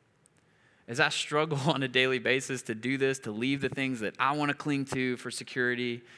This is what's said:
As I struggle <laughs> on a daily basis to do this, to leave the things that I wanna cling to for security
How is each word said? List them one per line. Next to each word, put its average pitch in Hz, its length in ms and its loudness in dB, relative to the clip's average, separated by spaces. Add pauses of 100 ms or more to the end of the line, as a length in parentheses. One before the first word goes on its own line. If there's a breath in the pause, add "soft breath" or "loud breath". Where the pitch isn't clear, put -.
(880 soft breath)
As 120 120 -2
I 151 100 6
struggle 151 520 0
<laughs> 131 40 -2
on 131 160 4
a 131 60 0
daily 127 300 4
basis 127 440 0
to 117 120 -4
do 123 220 -2
this, 135 240 2
to 110 120 -6
leave 131 280 0
the 135 80 0
things 131 320 -2
that 101 180 -4
I 135 160 2
wanna 147 200 0
cling 139 320 -2
to 127 320 -2
for 123 120 -10
security 123 720 -2 (180 loud breath)